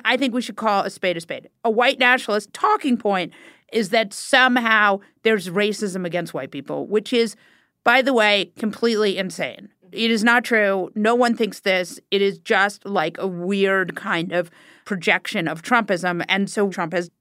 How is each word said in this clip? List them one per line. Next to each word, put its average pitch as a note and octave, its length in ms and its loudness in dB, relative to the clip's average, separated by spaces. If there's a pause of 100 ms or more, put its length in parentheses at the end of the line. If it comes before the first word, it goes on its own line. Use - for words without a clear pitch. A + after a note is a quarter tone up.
I A#3+ 120 2
think B3+ 160 0
we B3 80 0
should A3 160 -10
call G3+ 260 0
a G3 60 -4
spade F3+ 280 -2
a E3 40 -6
spade. - 280 -12 (140)
A A#3 80 0
white A#3+ 280 2
nationalist B3 540 2
talking F#4+ 440 2
point F#3 360 -2 (400)
is G#3+ 160 0
that A3+ 240 0
somehow A3+ 880 2 (240)
there's G3+ 260 0
racism G3+ 560 -2
against E3+ 280 -6
white C3+ 180 -8
people, C#3+ 360 -8
which G#3+ 260 -2
is, A#3 220 0 (480)
by A#3+ 180 4
the C4 120 2
way, G#3 440 2
completely G#3+ 600 0
insane. F3+ 520 -8 (220)
It A3+ 200 0
is G#3+ 120 2
not A#3 200 4
true. G3 500 0
No A3 220 2
one A#3+ 200 2
thinks A3 260 -4
this. F#3 380 -2 (120)
It G3 100 2
is G3 160 0
just, G3+ 480 0
like, E3 320 -2
a F3 80 -4
weird F#3+ 720 0
kind F#3 360 -4
of F3 200 -2 (340)
projection G3 640 -2
of D#3+ 160 -6
Trumpism. F3+ 680 0
And G3 200 0
so G3+ 200 0
Trump F3+ 240 -6
has, F3 160 -4 (120)